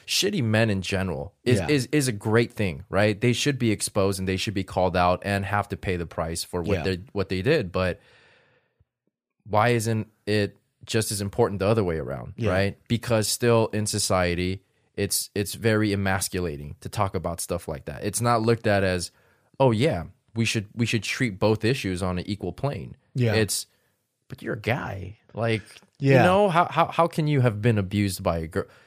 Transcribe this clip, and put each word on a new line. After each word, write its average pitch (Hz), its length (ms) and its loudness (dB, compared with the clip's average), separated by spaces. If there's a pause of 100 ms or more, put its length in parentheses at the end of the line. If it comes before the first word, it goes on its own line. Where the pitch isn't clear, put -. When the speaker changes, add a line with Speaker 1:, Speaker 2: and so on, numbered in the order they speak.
Speaker 1:
shitty 196 380 0
men 110 260 4
in 98 140 0
general, 90 500 -4 (100)
is, 120 160 4
Speaker 2:
Yeah. 85 100 -4
Speaker 1:
is, 139 220 2
is 147 160 2
a 127 40 -2
great 113 420 2
thing, 87 360 -4
right? 101 300 2
They 120 140 2
should 139 240 0
be 117 140 2
exposed 98 480 0
and 92 80 -2
they 95 100 0
should 101 160 -4
be 98 100 -2
called 92 320 0
out 90 300 4
and 101 200 0
have 101 240 -2
to 95 80 -6
pay 92 200 -4
the 85 80 -4
price 82 380 -6
for - 180 -6
what 90 180 0
Speaker 2:
Yeah. 78 40 -6
Speaker 1:
they, 95 160 -2 (140)
what 98 160 -4
they 92 120 -2
did. 113 300 0
But 92 280 0 (1500)
why 104 240 2
isn't 113 380 0 (180)
it 104 320 0 (280)
just - 260 -2
as 101 100 -4
important 101 380 0
the 95 80 2
other 110 160 4
way 85 140 -2
around, 69 400 -8
Speaker 2:
Yeah. 110 140 0
Speaker 1:
right? 98 260 0 (100)
Because 110 400 0
still 117 460 4
in 107 120 0
society, 92 760 0 (340)
it's, - 380 -2
it's 101 220 -4
very 107 380 2
emasculating 92 880 -4
to - 80 -12
talk 101 260 -2
about 85 260 -4
stuff - 260 -6
like 76 180 -10
that. 76 180 -10
It's 104 180 -4
not 120 200 2
looked 113 260 2
at 101 160 2
as, 92 280 -2 (480)
"Oh 135 120 6
yeah, 110 340 0 (300)
we 113 100 0
should, 104 300 -2
we 117 100 0
should 110 180 -2
treat 110 360 -4
both 107 260 2
issues 101 380 -2
on 90 160 -2
an - 80 -10
equal 98 260 -6
plane." 135 420 -8 (200)
Speaker 2:
Yeah. 117 180 2
Speaker 1:
It's, 110 320 0 (600)
"But - 140 -16
you're 113 140 -6
a 110 60 -12
guy." 104 560 -6 (160)
Like, 113 280 -2 (380)
Speaker 2:
Yeah. 135 180 6
Speaker 1:
you 120 60 8
know, 190 260 6
how, 170 160 4
how, 160 220 0
how 170 200 2
can 165 200 0
you 147 140 4
have 107 200 2
been 113 160 4
abused 98 460 0
by 85 160 0
a 80 80 -6
girl? 85 180 -4 (220)